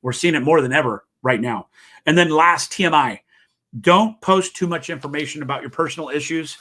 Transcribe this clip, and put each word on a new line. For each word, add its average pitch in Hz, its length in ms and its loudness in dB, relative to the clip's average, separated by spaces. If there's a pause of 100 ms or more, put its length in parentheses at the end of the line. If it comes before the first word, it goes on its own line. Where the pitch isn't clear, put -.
We're 127 100 -6
seeing 165 240 -2
it 143 60 -2
more 151 200 4
than 127 120 -2
ever 131 320 0 (160)
right 127 180 0
now. 120 280 -4 (380)
And 156 120 2
then 175 120 4
last, 156 420 2
T - 140 -4
M 165 80 0
I. 131 280 2 (580)
Don't 196 420 2
post 190 340 0
too 180 120 -4
much 170 220 -6
information 147 520 -8
about 135 200 -6
your 120 100 -12
personal 160 380 -4
issues. 151 520 -6